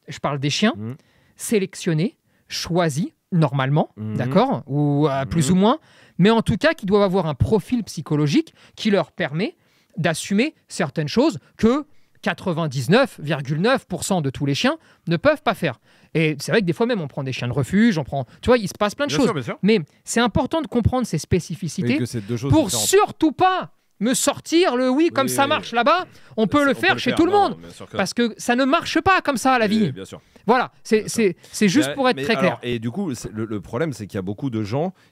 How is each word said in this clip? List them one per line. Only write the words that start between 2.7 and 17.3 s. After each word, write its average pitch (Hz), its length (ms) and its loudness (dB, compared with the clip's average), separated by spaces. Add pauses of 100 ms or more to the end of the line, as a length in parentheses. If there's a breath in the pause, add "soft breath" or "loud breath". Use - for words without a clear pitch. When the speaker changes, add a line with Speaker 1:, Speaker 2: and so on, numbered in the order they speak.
Speaker 1:
normalement, 147 640 2
Speaker 2:
Mhm. 107 200 -6
Speaker 1:
d'accord, 180 500 0
ou, 143 420 0
euh, 135 160 -2
plus 139 260 0
Speaker 2:
Mhm. 185 60 4
Speaker 1:
ou 185 40 4
moins, 233 180 4 (400 soft breath)
mais 190 120 6
en 226 120 4
tout - 140 0
cas 311 180 2
qui 220 120 -10
doivent 202 160 4
avoir 185 240 2
un 151 80 -2
profil 220 500 0
psychologique 151 680 0 (220 soft breath)
qui - 140 -2
leur 117 220 0
permet 170 440 -4 (400)
d'assumer 196 580 0 (140)
certaines 156 400 -4
choses 233 300 0 (180 soft breath)
que 262 280 2 (380)
quatre-vingt-dix-neuf 165 1000 0
virgule 147 400 -4
neuf 240 260 0
pour 160 180 -8
cent 185 160 0
de 135 100 -2
tous 143 160 -4
les 139 80 0
chiens 269 220 0 (300 soft breath)
ne 165 100 0
peuvent 294 260 2
pas 226 120 0
faire. 147 260 -4 (340 soft breath)
Et 156 260 2
c'est 139 120 -4
vrai 220 80 4
que 185 60 -2
des 165 60 0
fois 226 140 0
même, 233 140 -2
on 147 80 -6
prend - 160 -8
des 131 80 -6